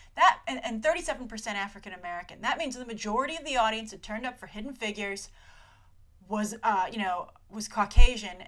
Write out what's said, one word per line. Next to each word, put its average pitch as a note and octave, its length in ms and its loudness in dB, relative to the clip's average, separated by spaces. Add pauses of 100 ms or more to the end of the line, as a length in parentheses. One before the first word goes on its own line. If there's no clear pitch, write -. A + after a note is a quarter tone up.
(160)
That, F4 320 6
and, B3+ 180 -6
and A3+ 160 -6
thirty-seven D#4 460 -2
percent G#3+ 280 -8
African G3+ 380 -10
American. F3 480 -12
That C4 160 -2
means C#4+ 180 -6
the B3+ 80 -10
majority A#3 520 -4
of D#4+ 100 -10
the C#4+ 120 -4
audience A3 340 0
that G3 100 -18
turned A3 240 -10
up B3 140 -10
for A3+ 80 -18
Hidden A3+ 260 -12
Figures G#3 560 -8 (960)
was, G#3 360 -4
uh, G3 280 2
you A3+ 60 -10
know, F#3 320 -2 (220)
was G#3 160 -10
Caucasian, G#3+ 720 8 (100)